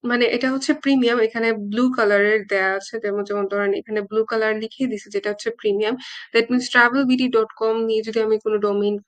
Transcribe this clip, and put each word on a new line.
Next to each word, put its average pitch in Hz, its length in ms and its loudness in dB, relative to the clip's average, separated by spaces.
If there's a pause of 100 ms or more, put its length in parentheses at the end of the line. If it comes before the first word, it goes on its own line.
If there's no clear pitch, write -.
মানে 240 220 2
এটা 247 260 0
হচ্ছে 269 220 -2
প্রিমিয়াম, 254 460 2
এখানে 226 420 0
ব্লু 233 300 0
কালারের 208 560 2
দেয়া 190 260 0
আছে। 196 260 -6
যেমন, 202 240 -2
যেমন 202 240 -2
ধরেন 202 260 0
এখানে 214 280 -4
ব্লু 214 240 -2
কালার 220 320 0
লিখে 220 280 -4
দিছে 214 240 -6
যেটা 202 200 -4
হচ্ছে 208 200 -6
প্রিমিয়াম। 214 460 0 (340)
That 226 160 4
means 247 240 0
travel 240 340 4
B 254 140 2
D 254 120 0
dot 220 260 2
com 226 200 0 (100)
নিয়ে 220 160 0
যদি 220 180 -4
আমি 220 200 2
কোনো 214 180 -2
ডোমেইন 202 380 0 (120)